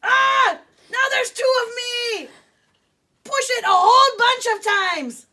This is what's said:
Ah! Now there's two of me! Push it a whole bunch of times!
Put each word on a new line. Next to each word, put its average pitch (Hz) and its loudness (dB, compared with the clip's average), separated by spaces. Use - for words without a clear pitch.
Ah! 539 0
Now 466 -10
there's 508 -4
two 523 0
of 453 -8
me! 480 -8
Push 539 -4
it 480 -4
a - -4
whole 453 6
bunch 494 0
of 415 -12
times! 359 -4